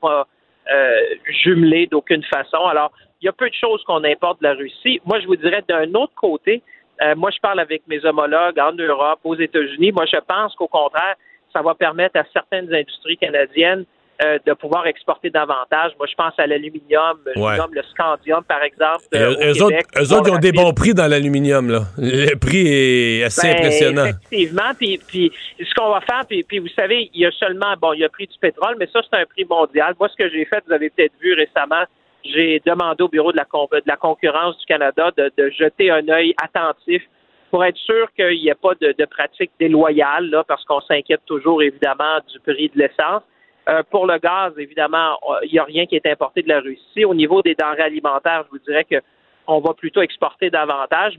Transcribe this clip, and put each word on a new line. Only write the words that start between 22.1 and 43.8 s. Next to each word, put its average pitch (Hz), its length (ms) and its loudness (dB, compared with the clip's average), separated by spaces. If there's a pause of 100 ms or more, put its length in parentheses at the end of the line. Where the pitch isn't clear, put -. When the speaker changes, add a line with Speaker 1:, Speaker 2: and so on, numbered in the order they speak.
Speaker 2:
prix 160 320 2
est 123 560 4
assez 165 240 0
Speaker 1:
Ben, 160 100 4
Speaker 2:
impressionnant. 151 480 2
Speaker 1:
effectivement. 180 720 -2
Puis, 196 300 -4
puis 180 240 0 (280)
ce 175 140 -8
qu'on 220 160 0
va 202 120 0
faire, 247 280 -4
puis, 180 140 -4
puis 202 160 -8
vous 170 160 -10
savez, 220 400 -2
il 170 60 0
y 175 40 4
a 170 60 2
seulement, 196 500 -4
bon, 160 120 2
il 156 80 -4
y - 20 -2
a - 20 2
le 156 60 -2
prix 196 160 -14
du - 120 -20
pétrole, 190 400 -2
mais 175 140 -4
ça, 233 80 0
c'est 220 180 -2
un 165 60 -2
prix 190 200 -8
mondial. 165 540 0
Moi, 202 100 0
ce - 60 -20
que 185 140 0
j'ai 156 160 -4
fait, 208 220 -2
vous 165 60 -2
avez 151 180 -2
peut-être 156 280 0
vu 180 140 0
récemment, 156 500 0 (400)
j'ai 156 420 0
demandé 170 380 0
au 180 60 0
Bureau 156 220 0
de 160 60 0
la 143 80 -2
con-, 147 260 -4
de 147 140 0
la 147 120 -2
concurrence 160 640 -2
du - 80 -18
Canada 156 500 0
de, 139 180 0
de 139 220 2
jeter 160 320 2
un 156 180 2
œil 165 340 2
attentif - 600 -4 (480)
pour 180 160 0
être 180 120 0
sûr 226 380 0
qu'il 175 240 0
n'y 156 80 -2
ait 143 60 4
pas 185 260 0
de, 143 180 0
de 151 80 2
pratique - 540 -6
déloyale, 156 680 2
là, 156 180 0
parce 147 180 -4
qu'on 143 160 -2
s'inquiète 151 440 -2
toujours, 151 380 0
évidemment, 147 560 -2 (120)
du 135 80 -20
prix 147 300 -4
de 143 100 -4
l'essence. 160 440 0 (460)
Euh, 160 200 2